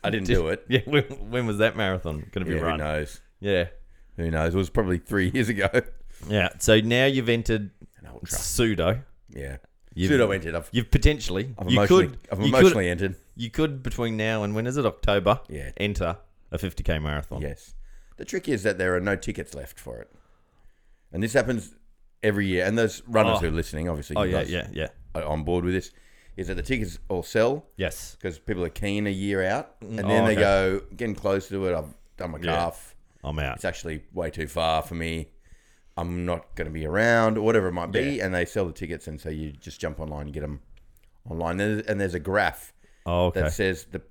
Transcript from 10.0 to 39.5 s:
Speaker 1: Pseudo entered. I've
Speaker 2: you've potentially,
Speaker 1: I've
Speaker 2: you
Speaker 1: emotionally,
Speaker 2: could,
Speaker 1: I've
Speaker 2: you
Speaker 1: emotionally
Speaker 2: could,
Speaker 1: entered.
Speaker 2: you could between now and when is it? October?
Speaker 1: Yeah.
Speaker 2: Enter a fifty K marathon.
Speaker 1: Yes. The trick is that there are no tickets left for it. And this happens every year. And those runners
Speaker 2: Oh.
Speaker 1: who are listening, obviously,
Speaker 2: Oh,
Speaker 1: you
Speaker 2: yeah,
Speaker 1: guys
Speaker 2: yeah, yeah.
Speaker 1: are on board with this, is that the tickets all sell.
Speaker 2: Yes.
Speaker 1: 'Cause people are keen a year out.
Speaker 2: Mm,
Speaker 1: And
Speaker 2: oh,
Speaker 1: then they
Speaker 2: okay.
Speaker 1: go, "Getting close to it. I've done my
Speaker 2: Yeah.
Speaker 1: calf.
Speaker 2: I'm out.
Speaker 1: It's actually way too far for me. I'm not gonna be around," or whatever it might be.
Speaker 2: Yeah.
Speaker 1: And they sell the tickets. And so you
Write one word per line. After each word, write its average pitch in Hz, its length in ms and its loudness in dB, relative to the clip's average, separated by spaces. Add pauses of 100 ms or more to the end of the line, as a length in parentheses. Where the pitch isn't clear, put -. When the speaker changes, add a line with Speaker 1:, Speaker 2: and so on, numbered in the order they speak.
Speaker 1:
Pseudo 123 200 6
entered. 82 240 -2
I've 82 180 -6
Speaker 2:
you've 117 180 -2
potentially, 120 680 4
Speaker 1:
I've 92 120 -6
Speaker 2:
you 123 80 6
Speaker 1:
emotionally, 175 280 8
Speaker 2:
could, 127 120 -10 (140)
Speaker 1:
I've 95 80 -4
Speaker 2:
you 107 60 2
Speaker 1:
emotionally 123 380 8
Speaker 2:
could, 87 60 2
Speaker 1:
entered. 92 260 -2 (200)
Speaker 2:
you 117 140 -6
could 143 320 0
between 117 340 -2
now 110 260 0
and 104 120 -2
when 113 120 -2
is 127 120 -2
it? 131 80 2
October? 101 540 2 (100)
Speaker 1:
Yeah. 69 260 -8
Speaker 2:
Enter 95 400 0 (340)
a - 60 -6
fifty 87 260 -4
K 80 160 2
marathon. 73 440 -6
Speaker 1:
Yes. - 320 -10 (420)
The - 80 -14
trick - 240 -6
is 117 140 0
that 98 160 2
there 92 180 2
are 107 40 2
no 98 160 0
tickets - 380 -8
left 69 240 -14
for 60 220 -14
it. - 100 -18 (1000)
And 92 100 -2
this 110 120 -2
happens 120 400 2 (480)
every 101 240 2
year. 90 180 2
And 104 140 2
those 113 280 0
runners 110 300 2
Speaker 2:
Oh. 95 40 0
Speaker 1:
who 85 80 0
are - 20 0
listening, 80 400 -4
obviously, 76 260 -6
Speaker 2:
Oh, 104 60 0
Speaker 1:
you 92 100 0
Speaker 2:
yeah, 78 60 0
Speaker 1:
guys - 120 -4
Speaker 2:
yeah, 87 220 -4
yeah. 76 160 -6 (260)
Speaker 1:
are 78 100 -6
on 76 200 -4
board 87 200 0
with 90 100 0
this, 92 160 -4 (480)
is 95 100 -6
that 95 60 -4
the - 80 -4
tickets 107 360 -4 (100)
all 90 140 -2
sell. 120 440 0 (100)
Speaker 2:
Yes. - 460 -6
Speaker 1:
'Cause 92 160 -6
people 90 260 -4
are 82 60 -2
keen 104 360 -2
a 101 40 0
year 98 340 0
out. 113 360 -4
Speaker 2:
Mm, 107 80 -16 (100)
Speaker 1:
And - 80 -4
Speaker 2:
oh, - 20 0
Speaker 1:
then 110 160 6
they 110 80 4
Speaker 2:
okay. 101 80 2
Speaker 1:
go, 98 400 4 (160)
"Getting 110 200 -4
close 98 320 0
to 95 180 -2
it. 90 80 2
I've 76 180 -4 (240)
done 90 140 -8
my 76 80 -8
Speaker 2:
Yeah. 85 180 -2
Speaker 1:
calf. 85 380 -4 (300)
Speaker 2:
I'm 76 140 -4
out. 67 180 -4
Speaker 1:
It's - 100 -12
actually 80 380 -6 (100)
way 82 160 -4
too 80 160 -6
far 80 360 0
for 87 120 -10
me. 82 340 -4 (680)
I'm 87 280 -4
not 87 300 -4
gonna 80 160 -6
be 78 160 -6
around," 110 520 4
or 107 40 0
whatever 110 260 4
it 87 40 -2
might 87 200 -4
be. 131 240 0
Speaker 2:
Yeah. 101 100 -2
Speaker 1:
And 90 80 -2
they 87 100 2
sell 98 220 -2
the 82 60 -6
tickets. 78 360 -10
And 78 120 -10
so - 100 -10
you 78 220 -6